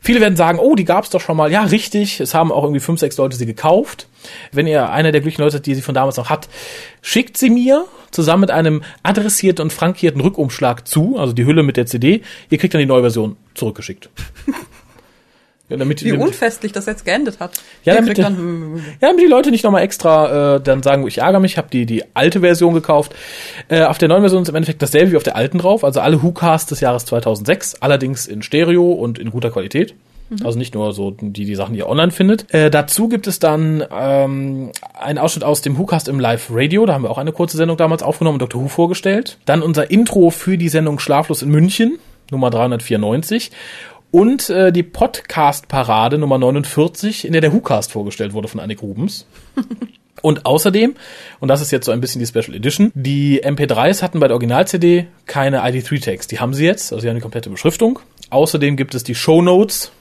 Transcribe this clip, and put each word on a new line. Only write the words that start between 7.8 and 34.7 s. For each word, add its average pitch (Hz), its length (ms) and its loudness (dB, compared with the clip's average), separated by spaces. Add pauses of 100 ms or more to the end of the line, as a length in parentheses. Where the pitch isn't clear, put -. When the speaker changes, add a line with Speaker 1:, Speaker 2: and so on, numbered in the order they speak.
Speaker 1:
zusammen 165 300 2
mit 196 100 4
einem 156 320 2 (200)
adressierten 190 640 0
und 156 100 -4
frankierten 165 480 0
Rückumschlag 135 680 -2
zu, 214 300 0
also 131 160 -2
die 120 100 0
Hülle 156 180 4
mit 139 140 0
der 123 100 0
C 120 120 -6
D. 165 240 2 (260)
Ihr 156 100 0
kriegt 180 160 0
dann 156 60 2
die 139 60 2
neue 131 160 4
Version 110 340 0 (180)
zurückgeschickt. - 540 -10 (380)
<laughs> 277 80 -4 (1160)
Ja, 131 80 -6
damit 143 260 -4
Speaker 2:
Wie 226 60 0
Speaker 1:
damit 240 160 0
Speaker 2:
unfestlich 226 460 -4
das 202 120 -8
jetzt 214 220 -8
geendet 226 340 -2
hat. 180 120 -12 (320)
Speaker 1:
Ja, 170 100 4
Speaker 2:
Ihr 226 60 6
Speaker 1:
damit 226 140 2
Speaker 2:
kriegt - 40 0
Speaker 1:
die, 185 40 4
Speaker 2:
dann 170 540 -4 (240)
Speaker 1:
ja, 269 80 4
damit 359 140 6
die 359 60 8
Leute 277 220 6
nicht 233 140 0
nochmal 196 180 4
extra, 151 720 2
äh, 139 40 2
dann 135 220 2
sagen, 139 240 2
„Ich - 160 -6
ärgere 190 180 4
mich, 190 120 2
ich - 60 -4
hab - 120 -6
die, 123 160 0
die 113 180 -4 (100)
alte 165 260 2
Version 175 340 4
gekauft.“ 156 400 2 (540)
Äh, 165 160 4
auf 147 120 2
der 165 120 4
neuen 180 120 6
Version 185 220 4
ist 165 80 -2
im 147 60 -8
Endeffekt 156 260 -2
dasselbe 156 300 4
wie 165 40 4
auf 143 60 2
der - 140 -4
alten 131 200 -2
drauf. 180 260 2
Also 139 180 0
alle 139 220 2
Whocasts 170 460 0
des - 120 -6
Jahres 123 260 -2
zweitausendsechs, 117 680 -2
allerdings 131 500 -2
in 107 160 -10
Stereo 175 500 2
und 120 260 -4
in 113 120 -8
guter 117 200 -4
Qualität. 127 440 -2 (340)
Speaker 2:
Mhm. 214 160 -10
Speaker 1:
Also 117 140 -4
nicht 123 160 -8
nur 107 180 -4
so 98 200 -6
die, 101 340 -10
die 104 80 -6
Sachen, 98 180 -6
die 110 60 -6
ihr 101 100 -6
online 165 240 0
findet. 208 400 0
Äh, 156 160 4
dazu 147 400 0
gibt 226 180 -2
es 196 120 -6
dann, 156 520 0
ähm, 135 800 -2 (300)